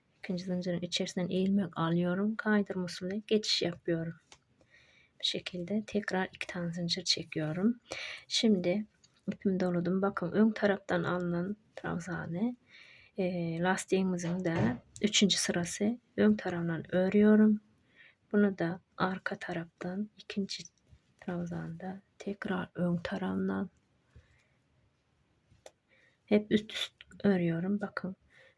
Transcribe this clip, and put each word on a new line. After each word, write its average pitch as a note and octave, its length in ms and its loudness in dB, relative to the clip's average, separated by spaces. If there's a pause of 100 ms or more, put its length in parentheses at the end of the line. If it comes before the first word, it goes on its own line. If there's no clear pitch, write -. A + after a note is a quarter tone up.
(180)
İkinci F3+ 260 -6
zincirin F3+ 360 -2
içerisinden F3 480 -2
ilmek F#3+ 500 2
alıyorum. F3 580 2
Kaydırma G3 480 0
usulü F#3 420 -6
geçiş - 360 0
yapıyorum. E3 520 -2 (1040)
Bu - 40 -8
şekilde F#3 600 -4
tekrar F#3+ 460 -2
iki - 140 -10
tane F3 260 -6
zincir F3 320 -4
çekiyorum. E3 760 0 (480)
Şimdi G3 580 2 (460)
ipimi F#3 280 0
doladım. F3+ 420 0
Bakın G3 300 -2
ön G#3+ 180 6
taraftan F#3+ 520 0
alınan F3 540 -2 (200)
trabzanı, E3+ 800 -4 (640)
e, F3 420 -2
lastiğimizin F#3 840 0
de F#3 320 2 (260)
üçüncü G#3 340 4
sırası G3+ 640 -2 (180)
ön G#3 200 6
tarafından E3+ 580 -4
örüyorum. G#3+ 680 6 (720)
Bunu G#3 260 4
da E3+ 220 -2 (160)
arka F#3 400 -4
taraftan F3+ 840 -8
ikinci - 460 -6 (560)
trabzanda F3 800 -8 (180)
tekrar F#3+ 560 -6
ön F3 220 0
tarafından F#3+ 760 -4 (2500)
hep G#3 280 2
üst G#3+ 200 0
üst - 200 -8 (320)
örüyorum. F#3 560 2
Bakın F#3+ 360 -8 (420)